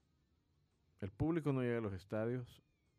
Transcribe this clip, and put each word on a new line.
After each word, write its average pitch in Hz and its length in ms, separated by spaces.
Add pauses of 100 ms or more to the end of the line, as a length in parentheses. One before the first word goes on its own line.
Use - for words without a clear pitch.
(1000)
El 98 100
público 151 420
no 131 100
llega 120 160
a 117 40
los 101 100
estadios 117 680 (360)